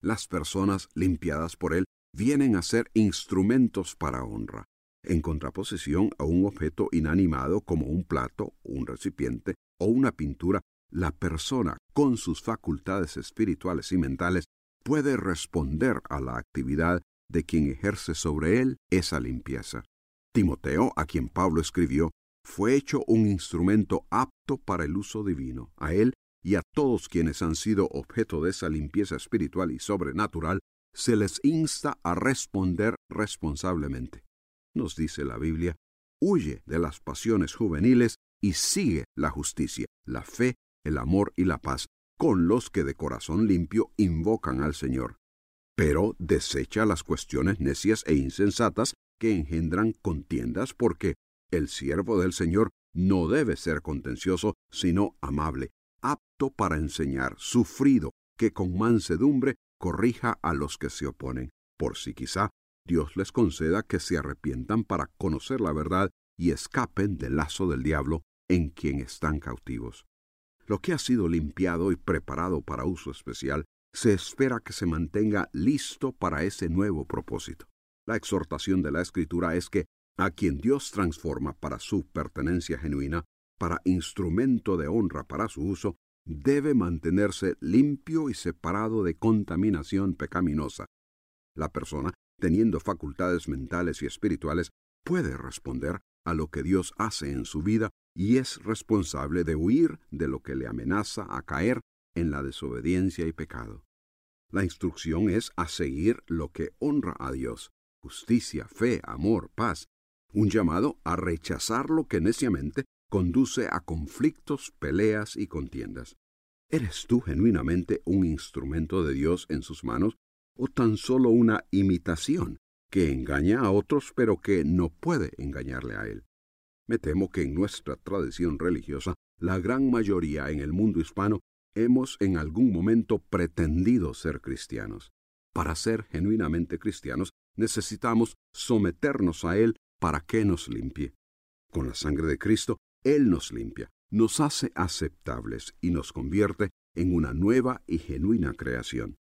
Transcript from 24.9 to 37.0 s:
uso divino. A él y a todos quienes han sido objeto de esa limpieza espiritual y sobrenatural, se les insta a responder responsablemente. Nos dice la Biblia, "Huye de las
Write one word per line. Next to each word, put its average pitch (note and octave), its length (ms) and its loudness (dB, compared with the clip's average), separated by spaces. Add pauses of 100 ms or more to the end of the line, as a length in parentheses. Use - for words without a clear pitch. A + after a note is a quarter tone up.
uso G#2 260 -6
divino. C2 540 -4
A D2+ 160 -2
él A2 220 4 (280)
y F#2 120 2
a F2 80 2 (120)
todos C3 340 2
quienes D#2+ 340 0
han D#2+ 140 0
sido G2 320 2
objeto D2 540 -2
de F2 80 2
esa F#2 200 -4
limpieza D#2 460 -2
espiritual F2+ 540 -2
y - 80 -6
sobrenatural, F2 840 -2 (340)
se A#2 220 2
les G2+ 260 0
insta D#3 600 0
a F2 120 0
responder G2 800 0 (160)
responsablemente. D2+ 1120 -4 (520)
Nos D#2 220 -4
dice D2+ 280 -4
la B1 120 -6
Biblia, D#2+ 400 -2 (460)
"Huye D3+ 420 2
de D#2 140 -2
las D#2+ 220 -2